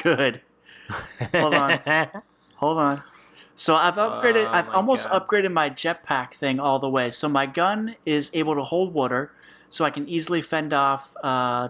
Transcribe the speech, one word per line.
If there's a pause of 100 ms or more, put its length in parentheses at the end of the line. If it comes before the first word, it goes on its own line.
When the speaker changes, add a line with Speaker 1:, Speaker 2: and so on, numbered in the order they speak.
Speaker 1:
good. (920)
Hold
on.
Speaker 2:
<laughs> (360)
Speaker 1:
Hold
on. (520)
So
I've
upgraded,
Speaker 2:
Oh
Speaker 1:
I've
Speaker 2:
my
Speaker 1:
almost
Speaker 2:
God.
Speaker 1:
upgraded
my
jetpack
thing
all
the
way.
So
my
gun (100)
is
able
to
hold
water, (380)
so
I
can
easily
fend
off,
uh,